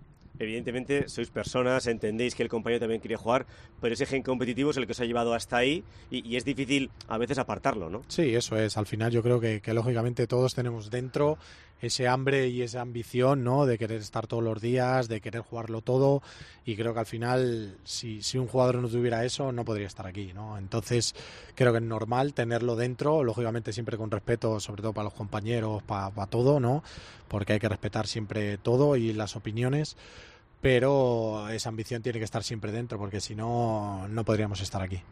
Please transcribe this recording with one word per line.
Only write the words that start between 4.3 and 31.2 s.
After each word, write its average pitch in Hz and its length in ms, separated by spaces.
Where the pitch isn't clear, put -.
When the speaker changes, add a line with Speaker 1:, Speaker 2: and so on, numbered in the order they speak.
Speaker 1:
es 135 60
el 127 80
que 113 80
os - 80
ha 120 60
llevado 117 260
hasta 117 240
ahí 139 260
y, 120 180
y 117 80
es 135 80
difícil 135 460
a 113 80
veces 120 220
apartarlo, 110 500
¿no? 107 200
Speaker 2:
Sí, 139 260
eso - 240
es. 110 180
Al 104 80
final 113 280
yo 117 100
creo 120 180
que, 110 220
que 113 100
lógicamente 117 540
todos 123 280
tenemos 117 360
dentro 143 480
ese 123 280
hambre 131 400
y 123 140
esa 120 180
ambición, 123 640
¿no? 135 220
De 117 100
querer 110 240
estar 113 260
todos 117 160
los 110 200
días, 127 460
de 110 120
querer 117 220
jugarlo 113 400
todo, 139 400
y 113 100
creo 113 200
que 113 60
al 110 60
final, 117 800
si, 107 380
si - 160
un 123 80
jugador 127 300
no 123 120
tuviera 117 360
eso, 131 280
no 117 120
podría 104 220
estar 95 200
aquí, 92 280
¿no? 107 220
Entonces, 110 580
creo 123 180
que 113 60
es 113 60
normal 113 480
tenerlo 117 440
dentro, 135 480
lógicamente 113 500
siempre 110 240
con 107 120
respeto, 113 480
sobre 104 240
todo 107 120
para 107 100
los 101 100
compañeros, 107 680
pa-, 98 280
pa 104 160
todo, 131 340
¿no? 123 220
Porque 104 240
hay 107 60
que 107 100
respetar 104 380
siempre 104 500
todo 131 400
y 113 160
las 107 240
opiniones, 123 600
pero 120 880